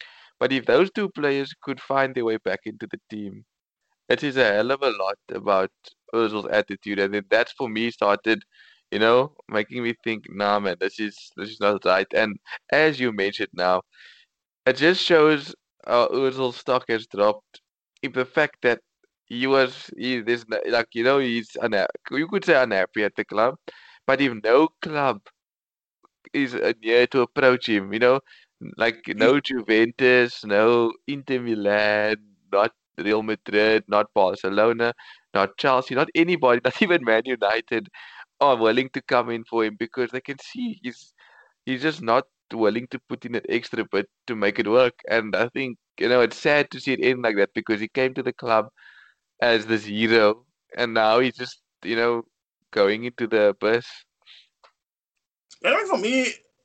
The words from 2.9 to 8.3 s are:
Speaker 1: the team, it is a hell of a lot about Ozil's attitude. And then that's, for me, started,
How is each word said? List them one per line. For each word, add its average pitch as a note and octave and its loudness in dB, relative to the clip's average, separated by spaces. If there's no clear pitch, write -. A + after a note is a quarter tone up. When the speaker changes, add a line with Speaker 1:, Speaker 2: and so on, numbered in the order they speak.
Speaker 1:
the G#2 -12
team, G#2 -14
it B2 2
is C#3 -4
a C3 6
hell A2+ 2
of C#3 -2
a C#3 2
lot G2+ -4
about G2 0
Ozil's G#2+ -2
attitude. G2+ -2
And G2 0
then G2+ -4
that's, A2 2
for C3 -8
me, A2 -4
started, G2+ 0